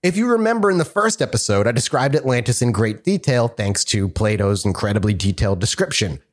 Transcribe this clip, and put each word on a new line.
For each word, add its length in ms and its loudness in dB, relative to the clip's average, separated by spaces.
If 140 0
you 100 0
remember 440 2
in 60 2
the 80 2
first 360 0
episode, 460 0
I 40 2
described 440 0
Atlantis 460 0
in 100 2
great 320 -2
detail 440 2
thanks 380 -2
to 240 0
Plato's 560 0
incredibly 480 0
detailed 460 -2
description 600 -2